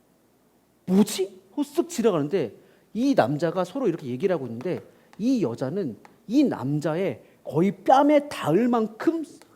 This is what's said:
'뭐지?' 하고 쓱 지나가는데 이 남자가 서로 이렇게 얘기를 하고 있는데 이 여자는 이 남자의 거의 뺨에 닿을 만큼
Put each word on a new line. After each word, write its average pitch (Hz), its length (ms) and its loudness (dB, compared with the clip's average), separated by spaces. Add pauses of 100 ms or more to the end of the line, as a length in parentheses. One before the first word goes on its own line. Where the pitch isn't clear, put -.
(840)
'뭐지?' 202 560 0 (100)
하고 294 120 -4
쓱 - 260 -4
지나가는데 165 640 0 (400)
이 262 220 0
남자가 160 500 0
서로 262 220 -4
이렇게 156 200 -4
얘기를 135 260 -2
하고 139 120 -4
있는데 120 360 -8 (360)
이 233 260 0
여자는 131 540 -4 (300)
이 277 180 2
남자의 151 760 -2 (220)
거의 175 280 0 (120)
뺨에 294 460 4
닿을 196 400 0
만큼 247 540 -2 (320)